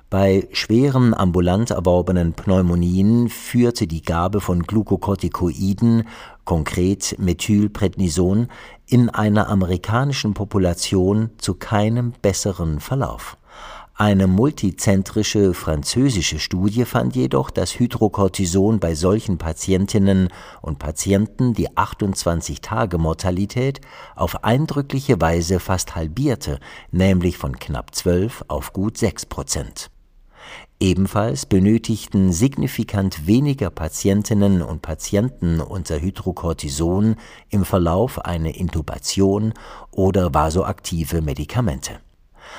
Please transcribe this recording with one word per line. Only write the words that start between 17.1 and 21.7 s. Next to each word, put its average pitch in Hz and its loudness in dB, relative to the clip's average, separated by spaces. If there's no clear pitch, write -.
jedoch, 131 0
dass - -4
Hydrocortison 101 2
bei 82 0
solchen 92 0
Patientinnen 95 2
und 78 -8
Patienten 98 0
die 85 -2